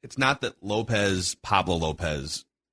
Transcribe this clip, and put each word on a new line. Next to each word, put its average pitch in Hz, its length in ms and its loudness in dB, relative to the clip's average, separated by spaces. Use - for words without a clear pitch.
it's - 140 -16
not 135 240 2
that - 200 -8
Lopez, 101 800 0
Pablo 90 360 2
Lopez, 78 680 -2